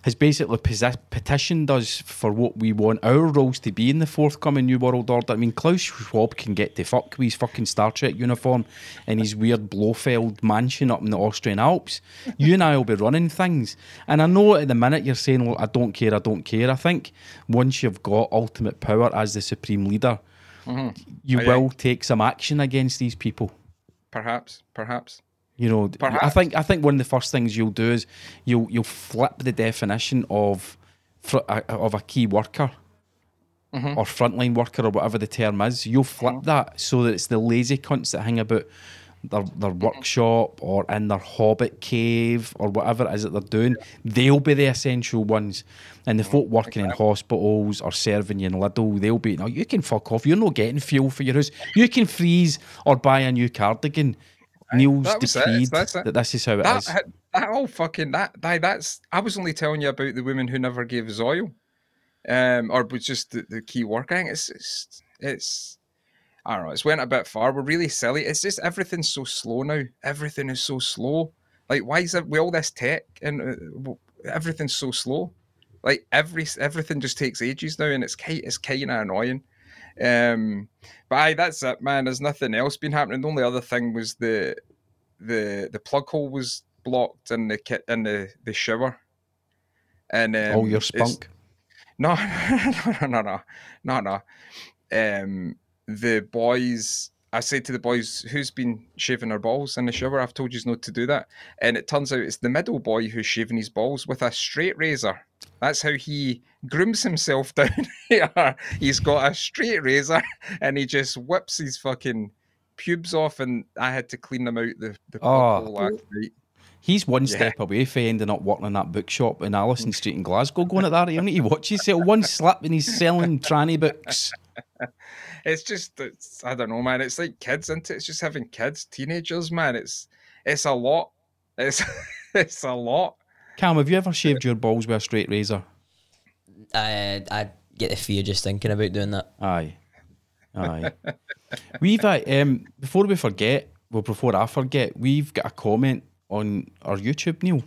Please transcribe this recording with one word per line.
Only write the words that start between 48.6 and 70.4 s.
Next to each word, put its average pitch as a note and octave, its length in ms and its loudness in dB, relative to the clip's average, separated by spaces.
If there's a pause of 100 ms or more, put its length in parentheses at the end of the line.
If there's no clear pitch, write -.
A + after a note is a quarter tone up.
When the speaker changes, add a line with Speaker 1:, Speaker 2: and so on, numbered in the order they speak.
Speaker 1:
they'll A2 200 2
be, G2+ 180 0
"No, F#2 80 -4
you C3+ 200 -4
can G#3 180 0
fuck - 280 -2
off. A2+ 140 0
You're D#3 120 6
not G#3 180 2
getting A#2+ 240 0
fuel C3+ 320 2
for C#3 100 -8
your B2+ 140 0
house. C#3+ 160 2 (240)
You A#3 120 8
can A#3+ 200 4
freeze E3+ 500 4 (300)
or C3+ 80 8
buy C3+ 240 4
a C3 120 2
new A#2+ 180 4
cardigan." A#2+ 680 0 (560)
Speaker 2:
Aye, B2 40 6
Speaker 1:
Neil's C#3 280 6
Speaker 2:
that G#3+ 160 2
was B2 140 0
it. B2 100 4
Speaker 1:
decreed A#2+ 240 4
Speaker 2:
That's F3+ 260 0
it. F3 100 -4
Speaker 1:
that G#2+ 80 -2
this A#2 220 2
is A2+ 100 -2
how A2+ 140 2
it - 40 2
Speaker 2:
That A#3+ 140 4
Speaker 1:
is. - 100 -4
Speaker 2:
had, - 260 -2 (200)
that F#3 160 0
all B3 180 0
fucking, D#3+ 440 -4
that, F3+ 300 -2
that, E3+ 200 0
that's, - 400 -2 (100)
I F3 80 0
was G3+ 180 -4
only F3+ 160 -4
telling D3+ 280 -2
you C#3+ 80 2
about C3+ 260 -4
the B2+ 80 -4
women C3 240 -2
who C3 120 -4
never B2 260 -2
gave A#2 240 -4
us G#2 100 -8
oil, D#3 320 0 (760)
um, B2 420 2
or B2 140 2
was B2 200 -8
just - 260 -6
the, A#2+ 180 -8
the A2 120 -10
key A#2+ 220 -6
worker. A#2 320 -4
I - 40 0
think F3 120 -4
it's, - 180 -6
it's, - 520 -12 (180)
it's, - 580 -8 (680)
I G#2+ 100 -4
don't F2+ 120 -6
know, D2+ 40 -8
it's - 140 -6
went D3+ 160 2
a B2+ 40 -2
bit B2 220 -2
far. A#2 240 0
We're C3+ 120 -4
really D#3 260 0
silly. C3 340 -2
It's - 180 -2
just G3+ 180 -4
everything's F3 500 -4
so C3+ 160 -6
slow A#2 380 -6
now. D3+ 180 -2 (240)
Everything D3 440 -6